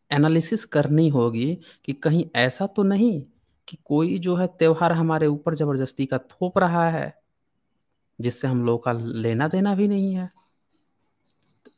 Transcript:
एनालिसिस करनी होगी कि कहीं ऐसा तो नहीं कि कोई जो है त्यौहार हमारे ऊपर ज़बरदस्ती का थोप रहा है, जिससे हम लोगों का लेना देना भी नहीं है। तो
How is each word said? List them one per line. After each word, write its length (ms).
एनालिसिस 540
करनी 440
होगी 500
कि 80
कहीं 440
ऐसा 300
तो 160
नहीं 420
कि 160
कोई 340
जो 180
है 100
त्यौहार 460
हमारे 340
ऊपर 280
ज़बरदस्ती 520
का 120
थोप 400
रहा 320
है, 320
जिससे 280
हम 160
लोगों 140
का 140
लेना 560
देना 260
भी 140
नहीं 260
है। 160
तो 140